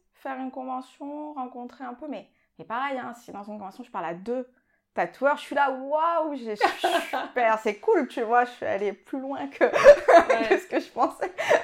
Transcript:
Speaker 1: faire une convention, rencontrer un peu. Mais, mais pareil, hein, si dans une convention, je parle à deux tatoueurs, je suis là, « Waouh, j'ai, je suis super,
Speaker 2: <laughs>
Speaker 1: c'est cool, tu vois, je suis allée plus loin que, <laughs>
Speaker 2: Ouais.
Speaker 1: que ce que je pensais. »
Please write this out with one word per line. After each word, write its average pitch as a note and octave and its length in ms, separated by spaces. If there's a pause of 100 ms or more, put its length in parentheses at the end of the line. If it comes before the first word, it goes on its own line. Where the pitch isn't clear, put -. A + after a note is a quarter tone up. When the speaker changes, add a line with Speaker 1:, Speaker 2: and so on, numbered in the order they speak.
(140)
Speaker 1:
faire - 240
une C4 140
convention, C#4 840
rencontrer B3 500
un B3 100
peu. D4 140
Mais, G#3+ 200 (300)
mais D#3+ 60
pareil, C4 340
hein, B3 160
si - 180
dans G3+ 120
une G#3 140
convention, G3 260
je - 60
parle F#3+ 160
à E3+ 80
deux A#3+ 340 (460)
tatoueurs, C4+ 420
je C#4+ 60
suis - 140
là, « C#4 160
Waouh, D4+ 640
j'ai, A3+ 200
je - 60
suis - 260 (220)
super, B3 480
Speaker 2:
<laughs> - 40
Speaker 1:
c'est G#3 180
cool, F4 280
tu - 140
vois, A#3 220
je - 80
suis - 140
allée G3+ 260
plus - 280
loin C#4 280
que, - 160
<laughs> - 640
Speaker 2:
Ouais. A3+ 200
Speaker 1:
que G4+ 100
ce - 100
que F4+ 120
je - 100
pensais. » E4 420 (320)